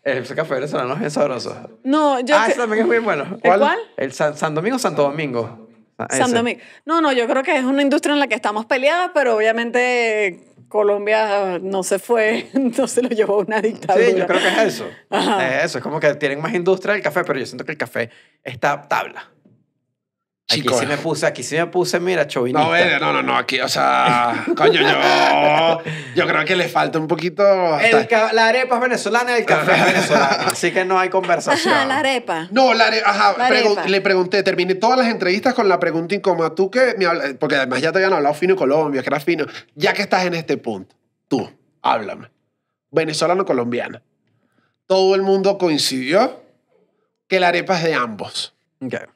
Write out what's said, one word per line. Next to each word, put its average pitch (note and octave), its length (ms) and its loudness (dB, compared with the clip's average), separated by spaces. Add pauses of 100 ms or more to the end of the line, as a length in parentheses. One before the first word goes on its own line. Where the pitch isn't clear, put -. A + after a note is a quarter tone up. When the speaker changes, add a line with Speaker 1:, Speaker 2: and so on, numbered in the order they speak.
Speaker 1:
el C3 320 -4
café D3 200 -4
venezolano C3+ 380 -4
es E3 60 -6
bien D3+ 120 -4
sabroso. - 720 -6
Speaker 2:
No, C#4 360 0
yo C4 160 2
Speaker 1:
Ah, A3+ 100 4
Speaker 2:
cre- A3+ 40 2
Speaker 1:
ese - 100 0
también A3 220 0
es A3+ 60 2
muy A#3 120 2
bueno. F3+ 240 -2 (120)
Speaker 2:
¿El A3+ 60 -18
Speaker 3:
¿Cuál? F#3+ 180 4
Speaker 2:
cuál? E4 200 2 (180)
Speaker 1:
El C3 160 -6
San, D3+ 240 -2
San D#3 180 -4
Domingo, G#3+ 240 -2
Santo D#3 240 -2
Domingo. C#3 640 -4 (300)
Ah, - 120 -8
Speaker 2:
San - 180 -2
Speaker 1:
ese. A#3 80 0
Speaker 2:
Domingo. A#3 260 -2 (240)
No, E4 160 0
no, D4 100 2
yo A#3+ 160 0
creo C4 160 0
que E4 140 0
es C4 60 0
una C#4 180 0
industria C#4+ 320 0
en D4 60 0
la C#4+ 80 2
que D#4 80 -2
estamos G#3+ 300 -4
peleadas, D#4+ 480 0
pero B3+ 220 2
obviamente A3+ 1080 0 (240)
Colombia G3+ 920 0
no F#3+ 220 -4
se F#3+ 160 -2
fue, A3+ 500 0
<laughs> - 40 -20
no C4 340 0
se - 160 0
lo B3 60 -4
llevó G#3+ 300 2
una G#3+ 220 -2
dictadura. A3 440 2
Speaker 1:
Sí, F#3+ 120 4
yo F3+ 100 0
creo F3+ 120 2
que - 80 0
es G3+ 100 2 (180)
eso. - 120 -10 (220)
Speaker 2:
Ajá. F#3+ 500 0
Speaker 1:
Es D#3+ 60 0
eso, E3 140 -6
es - 40 -10
como D3 160 -6
que D3 160 2
tienen D3 260 -4
más A3 120 -4
industria F#3 400 0
del G3 100 -2
café, F#3 200 -2
pero C#3 160 -4
yo A#2 60 -4
siento C3 200 -14
que D#3+ 60 -10
el D3+ 60 -10
café A#2 320 -6 (340)
está C#3+ 440 -4
tabla. - 380 -6 (1200)
Aquí D#3 140 -2
Speaker 3:
Chico. B2+ 140 0
Speaker 1:
sí - 80 0
me C#3+ 120 -4
puse, D#3 280 -4
aquí C#3+ 180 -4
sí D3+ 120 -6
me E3 120 0
puse, F3 340 -2
mira, F3 260 0
chauvinista. C3 340 0
Speaker 3:
No, D#3+ 100 4
bueno, E3+ 280 2
no, D3+ 140 0
no, C#3 100 0
no, B2+ 140 0
aquí, B2+ 240 -2
o C3 80 -4
sea, B2 840 2
<laughs> - 60 -2
coño, D3 240 4
yo, C#3+ 1000 2 (320)
yo E3 140 2
creo D#3 160 0
que F3+ 140 0
le F3 100 0
falta D#3 320 0
un D#3 80 -4
poquito E3 340 -2 (380)
Speaker 1:
El A3+ 160 6
Speaker 3:
hasta A3 120 4
Speaker 1:
ca-, A3+ 260 2
la A3 140 4
arepa B3+ 280 0
es A#3 60 -2
venezolana B3 560 0
y A3 40 2
el - 40 -4
café D#3+ 260 0
es - 140 4
Speaker 3:
<laughs> F#3+ 80 2
Speaker 1:
venezolano, F#3+ 580 0
así F3 200 -2
que F#3 120 0
no F#3 160 2
hay F#3 80 0
conversación. F#3 680 0
Speaker 2:
Ajá, C#4 120 2
la C4+ 140 -2
arepa. G3 520 -4
Speaker 3:
No, B3+ 220 4
la A3+ 140 4
are-, A3 180 0
ajá, G3+ 320 2
Speaker 2:
La B3 120 0
Speaker 3:
pregun-, G#3 280 2
Speaker 2:
arepa. E3+ 100 -2
Speaker 3:
le G3 140 2
pregunté, F#3+ 420 0
terminé F3+ 320 0
todas A3+ 220 2
las B3 100 2
entrevistas G#3 460 0
con G#3+ 160 2
la F3 100 4
pregunta E3 360 -2
incómoda. E3 380 0
Tú F#3+ 160 0
que B3 280 2
me F#3+ 80 0
habla-, D3 340 -2
porque D3 160 0
además B2+ 260 0
ya D#3+ 120 0
te F#3+ 60 2
habían F#3+ 120 2
hablado D3 240 2
fino F#3 200 2
y - 20 -8
Colombia, C#3+ 460 2
que - 40 -4
era C#3+ 140 -2
fino. D#3 240 -2 (300)
Ya E3+ 180 0
que F#3+ 80 -4
estás F#3+ 240 0
en F3 80 -2
este D#3+ 240 -4
punto, G2+ 360 -10 (360)
tú, B2 200 -2 (320)
háblame. A#2 480 -4 (600)
Venezolano, E3+ 560 0
colombiana. B2 560 -4 (840)
Todo F#3+ 300 4
el F#3+ 60 2
mundo G3 360 2
coincidió D3+ 840 0 (880)
que F#3+ 100 0
la F3+ 80 4
arepa F3 300 0
es D#3+ 80 -2
de D#3+ 80 0
ambos. A#2 600 -6 (320)
Speaker 1:
Ok. A#2+ 100 -6 (200)